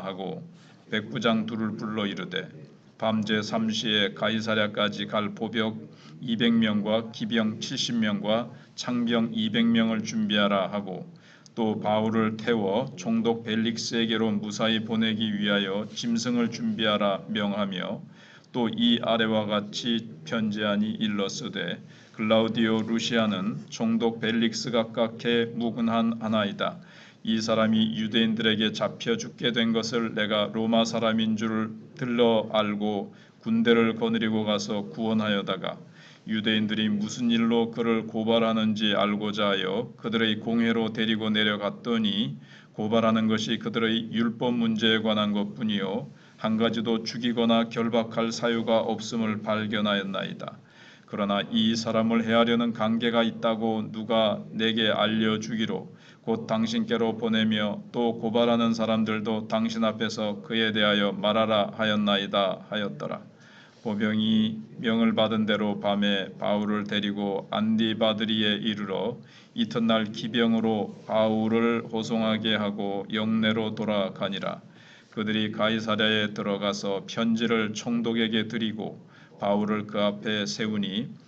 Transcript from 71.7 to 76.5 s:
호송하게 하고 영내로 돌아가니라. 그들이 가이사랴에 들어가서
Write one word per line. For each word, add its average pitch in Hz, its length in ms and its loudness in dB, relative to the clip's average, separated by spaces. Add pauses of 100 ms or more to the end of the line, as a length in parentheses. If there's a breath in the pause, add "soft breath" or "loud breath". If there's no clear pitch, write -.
호송하게 110 640 0
하고 101 580 -2
영내로 110 640 0
돌아가니라. 98 880 -2 (580 loud breath)
그들이 107 320 0
가이사랴에 107 840 2
들어가서 101 760 -2